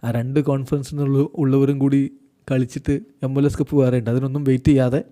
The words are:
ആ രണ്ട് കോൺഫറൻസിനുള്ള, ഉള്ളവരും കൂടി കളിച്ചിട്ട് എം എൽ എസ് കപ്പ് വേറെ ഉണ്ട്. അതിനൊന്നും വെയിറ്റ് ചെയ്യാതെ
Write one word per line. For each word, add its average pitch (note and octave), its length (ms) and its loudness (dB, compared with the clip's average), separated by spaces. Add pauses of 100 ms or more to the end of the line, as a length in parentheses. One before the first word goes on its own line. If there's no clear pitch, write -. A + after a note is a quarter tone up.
ആ A#2 60 -4
രണ്ട് B2+ 300 -2 (100)
കോൺഫറൻസിനുള്ള, C#3 680 -2 (240)
ഉള്ളവരും C#3 420 2
കൂടി C#3 180 2 (500)
കളിച്ചിട്ട് C3+ 440 -2 (260)
എം C3+ 160 -2
എൽ C#3 80 2
എസ് C#3 160 0
കപ്പ് C#3+ 180 -4
വേറെ B2+ 220 2
ഉണ്ട്. A2+ 120 -4
അതിനൊന്നും C3+ 360 -2
വെയിറ്റ് C3 220 2
ചെയ്യാതെ C3 380 2